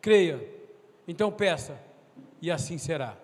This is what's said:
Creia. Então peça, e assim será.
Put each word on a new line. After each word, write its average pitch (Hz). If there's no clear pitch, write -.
Creia. 185
Então 202
peça, 175
e 165
assim 160
será. 135